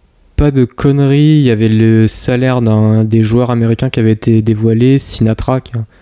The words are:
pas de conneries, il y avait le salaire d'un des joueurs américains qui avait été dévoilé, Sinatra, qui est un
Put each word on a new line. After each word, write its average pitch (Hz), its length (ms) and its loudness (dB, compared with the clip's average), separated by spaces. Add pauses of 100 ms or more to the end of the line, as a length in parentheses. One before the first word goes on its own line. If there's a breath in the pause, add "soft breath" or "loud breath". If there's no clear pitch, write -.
(360)
pas 147 140 0
de 135 160 0
conneries, 143 720 2
il 147 40 2
y 127 80 2
avait 110 200 0
le 110 360 2
salaire 127 540 -2
d'un 110 440 0
des 110 180 0
joueurs 120 280 0
américains 117 380 -2
qui 120 120 -4
avait 110 120 2
été 110 300 0
dévoilé, 113 560 0
Sinatra, 123 640 -4
qui - 100 -20
est 120 60 -6
un 107 80 -8 (160 soft breath)